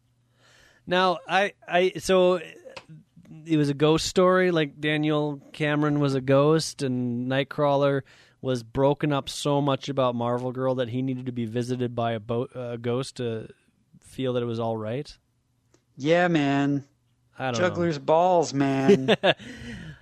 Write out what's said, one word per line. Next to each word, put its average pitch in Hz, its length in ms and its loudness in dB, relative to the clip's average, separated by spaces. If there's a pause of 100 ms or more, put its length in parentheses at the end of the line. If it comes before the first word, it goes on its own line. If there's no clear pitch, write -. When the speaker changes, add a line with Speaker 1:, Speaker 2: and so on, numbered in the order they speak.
(880)
Speaker 1:
Now, 180 320 2 (100)
I, 190 240 0 (140)
I, 180 320 2
so 180 420 4 (1040)
it 160 120 0
was 147 140 4
a 143 40 -2
ghost 151 320 2
story, 185 460 4
like 147 280 -2
Daniel 151 600 0 (120)
Cameron 147 460 0
was 139 160 2
a 135 60 0
ghost, 143 600 2
and 123 480 -4
Nightcrawler 139 720 0 (380)
was 131 220 -4
broken 139 500 0
up 139 160 -2
so 143 320 -2
much 139 280 0
about 131 260 0
Marvel 120 380 -2
Girl 131 240 -2
that 123 140 -4
he 127 120 -4
needed 131 240 -6
to 127 60 -6
be 120 140 -4
visited 120 500 -4
by 117 160 -2
a 113 80 -6
bo-, 117 340 -4
a 120 240 -10
ghost 123 380 -4
to 113 320 -6 (520)
feel 127 340 -6
that 123 80 0
it 120 40 -2
was 113 140 -4
all 113 160 -2
right? 110 400 -8 (800)
Speaker 2:
Yeah, 170 320 2
man. 143 560 0 (540)
Speaker 1:
I 131 120 -6
don't 120 100 -2
know. 180 80 2
Speaker 2:
Juggler's 165 300 -2
balls, 160 560 2
man. 139 640 2
Speaker 1:
<laughs> 196 60 0 (760)